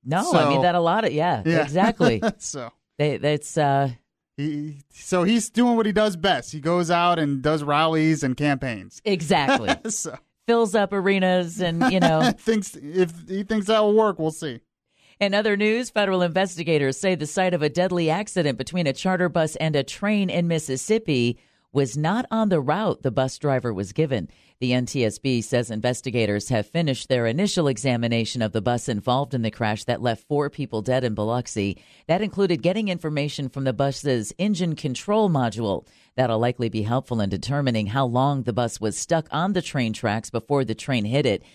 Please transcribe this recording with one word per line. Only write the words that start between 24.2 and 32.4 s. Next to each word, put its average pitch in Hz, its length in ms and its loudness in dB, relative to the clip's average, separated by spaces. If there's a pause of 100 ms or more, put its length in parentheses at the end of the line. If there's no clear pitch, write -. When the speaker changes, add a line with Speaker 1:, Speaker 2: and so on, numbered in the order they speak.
Speaker 1:
The 123 140 0
N 123 140 0
T 127 180 0
S 107 140 -2
B 127 200 0
says 117 320 -2
investigators 110 800 0
have 110 180 0
finished 156 400 -2
their 120 200 2
initial 156 420 0
examination 117 720 0
of 110 100 0
the 110 100 -2
bus 120 280 -2
involved 123 440 -2
in 123 80 0
the 110 100 -2
crash 107 340 -2
that - 160 -2
left 117 260 -2
four 147 220 0
people 117 320 -6
dead 127 240 0
in 113 80 0
Biloxi. 107 640 -2 (300)
That 180 140 0
included 185 400 -2